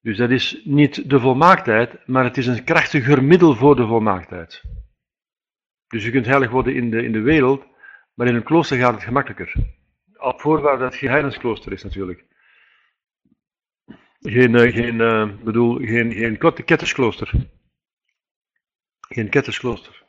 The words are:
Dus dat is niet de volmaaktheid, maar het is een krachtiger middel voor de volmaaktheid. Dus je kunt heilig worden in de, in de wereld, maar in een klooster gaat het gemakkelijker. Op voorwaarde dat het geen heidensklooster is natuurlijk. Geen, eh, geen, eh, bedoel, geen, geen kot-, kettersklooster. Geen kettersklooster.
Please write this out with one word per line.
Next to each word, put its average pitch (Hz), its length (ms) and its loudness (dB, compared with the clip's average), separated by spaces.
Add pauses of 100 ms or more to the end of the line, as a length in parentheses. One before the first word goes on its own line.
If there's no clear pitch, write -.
Dus 110 160 -6
dat 120 140 2
is - 340 -2
niet 143 460 0
de 135 100 4
volmaaktheid, 127 840 2
maar 131 180 0
het 123 120 -4
is 131 100 -2
een 123 180 -4
krachtiger 143 600 2
middel 165 300 6
voor 131 220 4
de 120 100 0
volmaaktheid. 95 760 -4 (1200)
Dus 107 180 -10
je 117 60 -4
kunt 120 160 0
heilig 131 240 0
worden 131 240 -2
in 120 160 -4
de, 117 140 -2
in 117 80 -6
de 110 80 -2
wereld, 135 460 2 (480)
maar 120 120 -2
in 123 80 2
een 117 80 -2
klooster 151 360 0
gaat 123 160 4
het 101 80 -12
gemakkelijker. 110 520 -6 (600)
Op - 240 -6
voorwaarde 143 420 0
dat 127 80 -4
het - 100 -14
geen 131 100 -4
heidensklooster 127 600 -4
is 95 100 -12
natuurlijk. 92 420 -10 (2000)
Geen, 120 340 4
eh, 120 180 6
geen, 117 280 -4
eh, 110 280 0 (160)
bedoel, 117 320 0
geen, 117 360 -2
geen 110 260 -4
kot-, - 260 0
kettersklooster. 139 680 -2 (1700)
Geen - 280 -8
kettersklooster. 120 800 -6